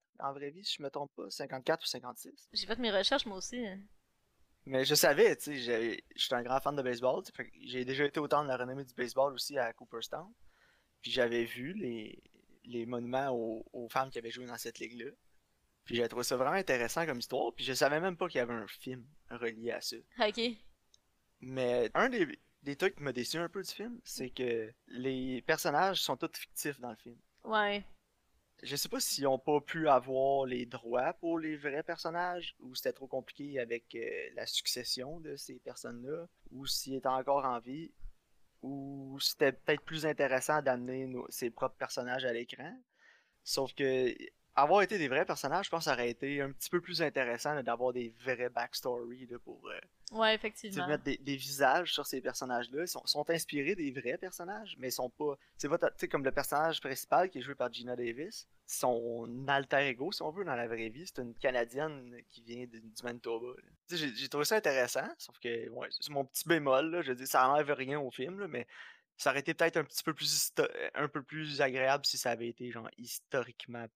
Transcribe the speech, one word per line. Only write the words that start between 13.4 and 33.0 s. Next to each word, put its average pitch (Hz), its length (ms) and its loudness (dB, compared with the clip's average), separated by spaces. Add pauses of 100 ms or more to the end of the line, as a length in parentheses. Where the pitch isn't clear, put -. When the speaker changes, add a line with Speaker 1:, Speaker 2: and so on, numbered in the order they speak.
Speaker 1:
aux 117 160 -10
femmes 135 220 0
qui 113 80 -8
avaient 117 120 -10
joué 123 140 -10
dans 120 140 -12
cette - 200 -10
ligue-là. 117 320 -8 (760)
Puis 117 100 -2
j'avais 117 140 4
trouvé 120 140 -2
ça 127 120 2
vraiment 135 200 4
intéressant 143 500 2
comme 127 140 -2
histoire, - 340 -2
puis - 100 -8
je 135 80 0
savais 147 280 4
même 180 180 0
pas 180 100 0
qu'il 151 100 -2
y 127 40 4
avait 120 100 -2
un 113 140 -4
film 127 380 -10 (260)
relié 117 420 -4
à - 80 -4
ça. - 160 -6 (240)
Speaker 2:
OK. 214 200 2 (1000)
Speaker 1:
Mais 123 540 2
un 214 160 6
des, 185 280 0 (240)
des 139 140 -6
trucs 196 200 0
qui 143 60 -12
m'a 139 100 -2
déçu 123 260 -2
un 170 100 -2
peu 190 140 -6
du - 80 -8
film, 233 340 -10
c'est - 240 -8
que 117 420 -2 (180)
les 127 520 -2
personnages 160 600 4
sont 139 160 0
tous - 200 -4
fictifs - 420 -8
dans 123 100 -8
le 113 60 -10
film. 120 200 -18 (280)
Speaker 2:
Ouais. 208 380 2 (800)
Speaker 1:
Je 135 140 -6
sais - 140 -2
pas 262 100 -2
s'ils 139 260 0
ont 131 120 6
pas 147 240 4
pu 160 260 0
avoir 135 560 6
les 123 220 -2
droits 123 480 -2
pour 165 240 0
les 156 180 -4
vrais 143 260 -4
personnages, 170 800 -4
ou 127 140 -14
c'était 127 180 -2
trop 131 140 -10